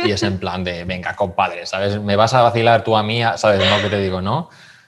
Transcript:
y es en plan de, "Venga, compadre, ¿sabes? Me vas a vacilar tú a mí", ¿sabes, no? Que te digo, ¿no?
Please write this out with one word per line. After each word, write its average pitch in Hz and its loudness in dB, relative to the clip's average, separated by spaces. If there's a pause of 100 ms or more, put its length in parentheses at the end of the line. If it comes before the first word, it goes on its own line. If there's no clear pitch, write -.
y 339 2
es 98 -2
en 98 -2
plan 92 -6
de, 87 -6
"Venga, 90 -8
compadre, 87 -2
¿sabes? 101 -2
Me 101 0
vas 117 4
a 123 6
vacilar 113 4
tú 110 2
a 107 2
mí", 113 -2 (140)
¿sabes, 104 2
no? 98 2
Que 101 -2
te 104 -2
digo, 92 -2
¿no? 120 -4 (380)